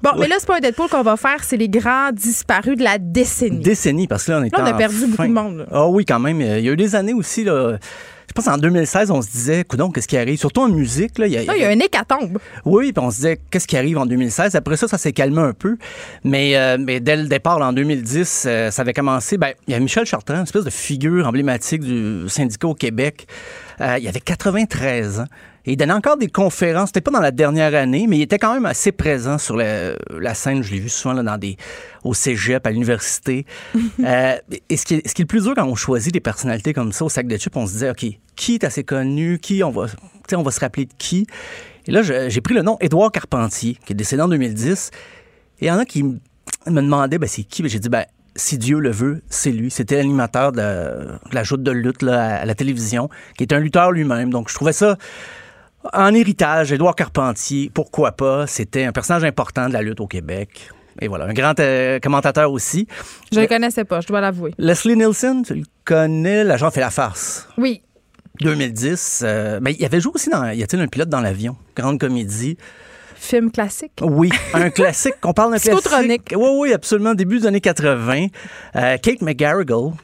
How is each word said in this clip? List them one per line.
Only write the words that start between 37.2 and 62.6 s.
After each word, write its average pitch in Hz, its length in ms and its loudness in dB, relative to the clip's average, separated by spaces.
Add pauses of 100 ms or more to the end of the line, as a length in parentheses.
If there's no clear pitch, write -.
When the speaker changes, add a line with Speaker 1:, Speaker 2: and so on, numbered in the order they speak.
Speaker 2:
de 113 100 -2
chips, - 180 -6
on 117 120 -2
se 92 60 -6
disait, « 120 180 -2
OK, 120 140 -6 (300)
qui - 200 -2
est 220 80 -2
assez 147 200 -4
connu ? 147 540 -2
Qui 190 260 0
on 160 60 0
va, 107 180 -4
tu 107 60 -10 (340)
sais, 190 80 -2
on 175 60 0
va 139 80 0
se - 100 -4
rappeler 135 260 -4
de - 120 -20
qui ? » 190 300 -2 (600)
Et 180 40 -4
là, 208 100 4
je, 131 280 0
j'ai 120 120 0
pris 240 140 0
le 196 80 4
nom 214 180 2
Édouard 185 300 4
Carpentier, 117 720 -4
qui - 80 -6
est - 20 -4
décédé 120 280 -2
en 175 40 2
deux 170 100 2
mille 120 180 -2
dix. 135 340 -2 (680)
Et - 60 -2
il - 20 2
y 165 40 2
en 180 60 2
a 240 80 2
qui - 140 -4
m-, 139 180 0 (480)
me 160 160 2
demandaient, « 143 380 2
Ben, 139 100 -2
c'est - 140 -8
qui ? » - 200 -10
Ben, 151 60 -2
j'ai 110 100 -4
dit, « 113 100 -4
Ben, 120 160 0 (300)
si - 220 -4
Dieu 131 220 0
le 143 100 0
veut, 127 400 -2
c'est - 220 -2
lui. » 117 200 -2
C'était 131 260 -2
l'animateur 139 540 2
de 123 60 -4
la, 98 380 -2
de 67 140 -12 (240)
la 120 100 -2
joute 135 180 -2
de 127 100 0
lutte 123 300 0
là, 120 360 0
à, 67 40 -4
à 80 40 -6
la 110 100 -2
télévision, 120 520 -2 (300)
qui 127 60 -2
est 123 100 0
un 143 60 4
lutteur 170 320 4
lui-même. 127 400 0
Donc, 117 180 -2
je - 60 -8
trouvais 151 180 0
ça 202 240 2 (960)
en 196 200 4
héritage. 160 580 4
Édouard 160 240 2
Carpentier, 139 800 -2
pourquoi 151 400 0
pas ? 135 340 0
C'était 131 380 -2
un 123 60 -2
personnage 165 320 0
important 131 440 -2
de 131 60 -2
la 113 80 0
lutte 107 180 -6
au 104 80 -8
Québec. 92 600 -10 (300)
Et - 80 -6
voilà, 87 180 -6
un 104 80 -4
grand, 139 260 2
euh, 131 400 2
commentateur 143 520 2
aussi. 151 340 -2 (460)